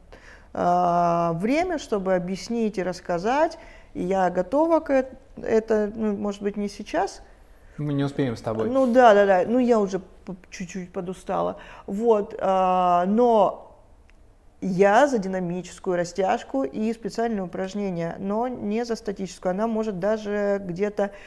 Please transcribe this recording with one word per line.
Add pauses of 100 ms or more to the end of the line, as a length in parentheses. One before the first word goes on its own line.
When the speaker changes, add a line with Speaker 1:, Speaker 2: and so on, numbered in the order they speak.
(520)
Speaker 1:
а,
время,
чтобы
объяснить
и
рассказать. (360)
И
я
готова
к
эт-, (200)
это,
ну,
может
быть,
не
сейчас. (560)
Speaker 2:
Мы
не
успеем
с
тобой.
Speaker 1:
Ну
да,
да,
да.
Ну,
я
уже
п-, (160)
чуть-чуть
подустала. (280)
Вот,
а,
но (1000)
я
за
динамическую
растяжку
и
специальные
упражнения,
но
не
за
статическую.
Она
может
даже
где-то, (160)